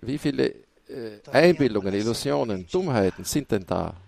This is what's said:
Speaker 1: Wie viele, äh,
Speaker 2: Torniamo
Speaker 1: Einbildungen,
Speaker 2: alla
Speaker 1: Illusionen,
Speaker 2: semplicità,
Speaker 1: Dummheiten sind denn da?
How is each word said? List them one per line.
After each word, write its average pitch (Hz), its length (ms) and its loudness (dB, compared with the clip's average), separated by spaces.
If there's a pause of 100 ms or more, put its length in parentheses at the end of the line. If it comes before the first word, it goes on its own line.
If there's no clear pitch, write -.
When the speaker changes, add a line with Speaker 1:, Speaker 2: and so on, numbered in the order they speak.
Speaker 1:
Wie 131 160 -6
viele, 135 260 0 (420)
äh, 113 380 -14
Speaker 2:
Torniamo - 80 -20
Speaker 1:
Einbildungen, 131 560 4
Speaker 2:
alla 95 100 0
Speaker 1:
Illusionen, 117 600 -2
Speaker 2:
semplicità, 92 200 -4
Speaker 1:
Dummheiten 117 460 0
sind - 260 -4
denn 98 160 -2
da? 85 300 -4 (120)